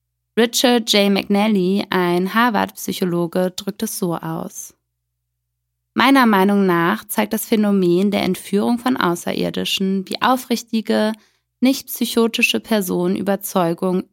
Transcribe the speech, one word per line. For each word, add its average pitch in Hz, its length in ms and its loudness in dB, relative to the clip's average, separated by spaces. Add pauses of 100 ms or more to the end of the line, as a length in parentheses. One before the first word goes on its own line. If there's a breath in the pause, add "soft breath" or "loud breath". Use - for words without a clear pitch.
(380)
Richard 233 540 2
J. 202 180 4
McNally, 202 800 0
ein 180 440 0
Harvard-Psychologe, 185 1200 0
drückt - 260 -8
es - 160 -6
so 170 200 -2
aus: - 580 -10 (1160)
„Meiner 254 320 4
Meinung 202 400 4
nach 175 420 0
zeigt 214 240 -4
das 220 140 -6
Phänomen 196 680 2
der 202 120 0
Entführung 208 540 -2
von 254 200 -2
Außerirdischen, 185 1120 -2
wie - 120 -6
aufrichtige, 220 920 -2 (480 soft breath)
nicht 262 260 0
psychotische 233 720 0
Personen 185 560 -2
Überzeugung 185 960 -2